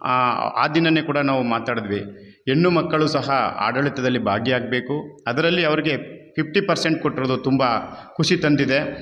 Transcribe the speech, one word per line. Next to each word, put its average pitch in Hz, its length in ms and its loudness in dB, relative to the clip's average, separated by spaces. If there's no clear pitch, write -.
ಆ, 127 100 0
ಆ 151 40 2
ದಿನನೇ 160 340 4
ಕೂಡ 143 160 -2
ನಾವು 135 260 2
ಮಾತಾಡಿದ್ವಿ, 113 560 -2
ಹೆಣ್ಣು 165 200 4
ಮಕ್ಕಳು 160 380 2
ಸಹ 139 220 -2
ಆಡಳಿತದಲ್ಲಿ 127 600 0
ಭಾಗಿಯಾಗಬೇಕು, 120 1000 -2
ಅದರಲ್ಲಿ 165 380 0
ಅವ್ರಿಗೆ 151 320 0
ಫಿಫ್ಟಿ 156 260 -2
ಪರ್ಸೆಂಟ್ 160 400 0
ಕೊಟ್ಟಿರೋದು 131 360 -2
ತುಂಬ 131 260 0
ಖುಷಿ 170 220 2
ತಂದಿದೆ. 143 420 2